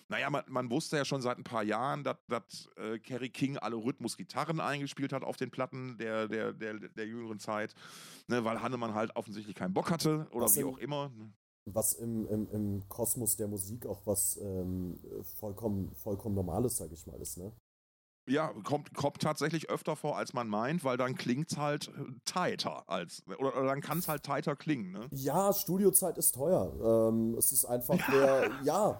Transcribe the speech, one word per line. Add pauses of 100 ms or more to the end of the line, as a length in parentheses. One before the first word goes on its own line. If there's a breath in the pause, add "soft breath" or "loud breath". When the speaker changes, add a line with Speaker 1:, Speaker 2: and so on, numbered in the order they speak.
Speaker 1:
naja,
man,
man
wusste
ja
schon
seit
ein
paar
Jahren,
dass, (120)
dass,
äh,
Kerry
King
alle
Rhythmus-Gitarren
eingespielt
hat
auf
den
Platten
der,
der,
der,
der
jüngeren
Zeit, (540 loud breath)
ne,
weil
Hannemann
halt
offensichtlich
keinen
Bock
hatte
oder
Speaker 2:
Was
Speaker 1:
wie
Speaker 2:
im
Speaker 1:
auch
immer,
ne? (360)
Speaker 2:
was
im,
im,
im
Kosmos
der
Musik
auch
was,
ähm, (400)
vollkommen,
vollkommen
Normales,
sag
ich
mal,
ist,
ne? (760)
Speaker 1:
Ja, (120)
kommt,
kommt
tatsächlich
öfter
vor,
als
man
meint,
weil
dann
klingt's
halt,
äh, (320)
tighter
als, (160)
oder,
oder
dann
kann's
halt
tighter
klingen,
ne?
Speaker 2:
Ja,
Studiozeit
ist
teuer.
Ähm,
es
ist
einfach
Speaker 1:
<laughs>
Speaker 2:
der, (140)
ja,